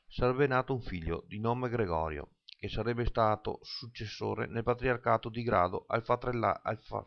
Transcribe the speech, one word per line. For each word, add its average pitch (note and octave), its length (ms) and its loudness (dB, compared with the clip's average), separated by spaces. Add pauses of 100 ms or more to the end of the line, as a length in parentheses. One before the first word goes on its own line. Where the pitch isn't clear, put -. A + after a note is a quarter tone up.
(120)
sarebbe B2+ 360 2
nato C3 260 2
un B2 80 -2
figlio E2+ 460 -4
di G#2 120 -10
nome A#2+ 300 0
Gregorio, E2 680 -2 (200)
che G#2 100 -8
sarebbe A#2 380 0
stato A2 560 2
successore G#2+ 840 -6
nel A2+ 160 -4
patriarcato A#2+ 680 0
di A#2 140 -6
Grado F#2+ 440 2
al A#2 160 0
fatrella-, A#2+ 600 0
al A2 160 -2
fa-, G#2 280 -8